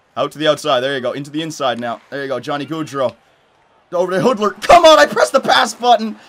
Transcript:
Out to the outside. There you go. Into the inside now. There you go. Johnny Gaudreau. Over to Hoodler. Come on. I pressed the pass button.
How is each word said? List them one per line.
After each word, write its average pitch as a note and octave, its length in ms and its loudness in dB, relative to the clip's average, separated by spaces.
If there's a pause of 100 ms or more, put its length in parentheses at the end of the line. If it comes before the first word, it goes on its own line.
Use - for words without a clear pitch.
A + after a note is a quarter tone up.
(180)
Out C#3+ 140 -4
to C#3+ 80 -16
the D3+ 80 -2
outside. D3 320 0
There C#3 160 -2
you C3+ 40 -6
go. A#2+ 120 -4
Into C#3+ 180 -10
the D3+ 140 -8
inside C3+ 360 -4
now. A#2 300 -8
There C#3 140 -10
you C#3 40 -8
go. B2+ 120 -6
Johnny C#3 260 -8
Gaudreau. C#3 500 -6 (760)
Over F3+ 220 -2
to F#3+ 40 -2
Hoodler. G#3 460 0
Come E4+ 200 8
on. D#4 140 8
I D4 80 6
pressed - 260 -2
the C4+ 100 2
pass B3 340 0
button. A3+ 420 0 (120)